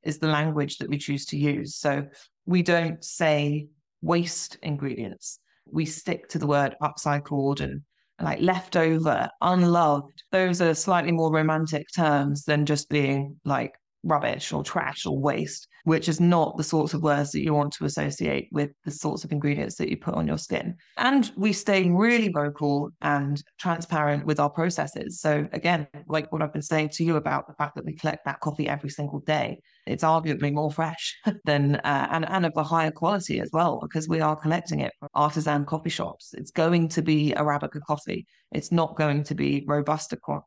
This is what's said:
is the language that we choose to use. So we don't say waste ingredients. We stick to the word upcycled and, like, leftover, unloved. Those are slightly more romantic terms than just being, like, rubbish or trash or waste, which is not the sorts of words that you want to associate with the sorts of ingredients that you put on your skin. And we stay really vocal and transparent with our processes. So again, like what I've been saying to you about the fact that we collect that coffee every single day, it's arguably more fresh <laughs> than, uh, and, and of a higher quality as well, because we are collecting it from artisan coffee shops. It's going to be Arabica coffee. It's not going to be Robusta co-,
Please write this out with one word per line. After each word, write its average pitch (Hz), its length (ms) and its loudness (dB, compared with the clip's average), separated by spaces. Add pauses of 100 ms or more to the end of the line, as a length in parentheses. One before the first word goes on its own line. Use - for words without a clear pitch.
is 151 160 -6
the 160 80 0
language 151 500 0
that - 120 -8
we 143 80 -2
choose 143 300 -4
to 147 100 -6
use. 143 380 -2
So 143 320 -2 (380)
we 180 180 2
don't 165 420 0
say 147 640 0 (340)
waste 170 640 -2
ingredients. 135 760 -6 (320)
We 156 140 0
stick - 440 -6
to 160 100 -4
the 147 80 -2
word 143 340 2
upcycled 143 800 -2
and, 139 200 -6 (380)
like, 151 220 -2
leftover, 160 880 2 (100)
unloved. 170 920 4
Those 185 300 2
are 165 120 4
slightly 175 380 2
more 165 200 2
romantic 156 540 0 (100)
terms 143 500 2
than 151 200 4
just 147 240 0
being, 139 560 0
like, 139 300 -2 (280)
rubbish 151 500 0
or 147 100 -2
trash 147 420 -4
or 139 140 -2
waste, 143 480 -2 (160)
which 160 240 2
is 156 120 0
not 170 380 4
the 156 60 -2
sorts 156 300 0
of 160 100 -2
words 147 280 2
that 147 100 -2
you 156 120 0
want 147 200 0
to 156 120 -6
associate 147 640 -2
with 143 200 -2 (140)
the 151 60 -6
sorts 156 340 -6
of 156 60 -8
ingredients 143 440 -2
that 156 140 -4
you 160 80 -2
put - 160 -6
on 80 120 -2
your 113 120 0
skin. - 380 -4 (220)
And 254 380 2
we 208 160 2
stay 185 380 2
really 220 400 4
vocal 147 640 0 (100)
and 143 420 0 (160)
transparent 156 640 0
with 147 140 0
our 147 100 2
processes. 170 680 -4
So 151 320 0
again, 160 360 0 (200)
like 151 240 -4
what 156 100 -2
I've 151 120 -4
been 151 80 -4
saying 151 320 0
to 170 100 -2
you 165 140 2
about 151 300 -2
the 143 80 -20
fact 147 200 -6
that - 100 -10
we 156 80 -6
collect - 320 -4
that 139 140 -6
coffee 147 300 -4
every 143 200 -4
single 147 300 -6
day, 151 400 -2 (300)
it's - 140 -2
arguably 156 500 2
more 151 180 0
fresh 160 460 -6 (140)
<laughs> - 140 -12
than, 143 320 4
uh, 139 340 0
and, 160 180 -2
and 180 160 0
of 156 100 0
a 156 80 0
higher 156 280 2
quality 180 480 -2
as - 120 -4
well, 160 300 2
because 156 260 -4
we 160 140 0
are 151 140 2
collecting 156 440 -2
it - 200 -4
from 147 140 -14
artisan 147 520 2
coffee 156 240 -4
shops. - 440 -8
It's - 180 -12
going 165 380 4
to 165 120 0
be 151 340 4
Arabica 147 460 -2
coffee. - 440 -6 (260)
It's - 200 -4
not 165 240 2
going 147 280 2
to 147 120 -4
be 143 320 0
Robusta 147 500 -2
co-, 147 300 -8